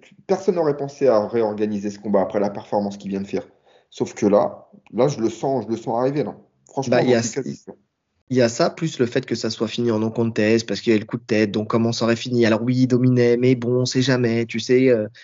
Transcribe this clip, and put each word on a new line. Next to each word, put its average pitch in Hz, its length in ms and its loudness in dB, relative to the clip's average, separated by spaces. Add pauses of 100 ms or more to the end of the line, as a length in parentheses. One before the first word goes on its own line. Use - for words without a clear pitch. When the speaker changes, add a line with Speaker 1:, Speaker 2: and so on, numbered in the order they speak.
(260)
Speaker 1:
personne 190 300 0
n'aurait 151 200 0
pensé 139 320 0
à 107 180 4
réorganiser 104 640 -2
ce 98 80 -12
combat 101 220 2
après 95 180 -2
la 101 120 0
performance 101 480 -4
qu'il 95 120 -10
vient 98 120 -4
de 98 40 -10
faire. - 220 -6 (420)
Sauf - 240 -6
que - 120 0
là, - 420 2 (240)
là, 120 160 2
je 131 120 -4
le 110 100 0
sens, 135 340 -4
je 104 60 -10
le 113 60 -2
sens 113 220 -6
arriver, 139 240 -2
là. 104 140 -8 (300)
Franchement, 123 300 -2
Speaker 2:
Bah, - 60 2
il 127 80 2
y 120 40 6
a 117 40 2
Speaker 1:
j'en 113 40 -2
suis - 200 -6
quasi - 140 -10
sûr. - 180 -20 (560)
Speaker 2:
il 123 80 0
y - 20 4
a 117 80 4
ça, 165 220 0
plus - 280 -6
le 127 60 2
fait 131 220 -4
que - 80 -4
ça 113 160 -4
soit 113 180 -4
fini 120 220 -2
en 110 80 2
non 110 120 0
contest, 113 560 0
parce 101 140 -6
qu'il 117 120 0
y 110 40 4
a - 20 4
le 104 60 -2
coup - 140 -8
de - 40 -8
tête, 107 280 0
donc 107 180 -4
comment 113 240 0
ça 113 140 -2
aurait 117 100 2
fini ? 120 300 0
Alors 110 160 2
oui, 127 140 0
il 127 100 4
dominait, 123 500 4
mais 127 180 4
bon, 123 280 0
on - 20 0
sait 131 160 -2
jamais, 120 460 0
tu 113 140 -8
sais, 127 280 4
euh, 113 160 2
Speaker 1:
En 104 40 -8 (160)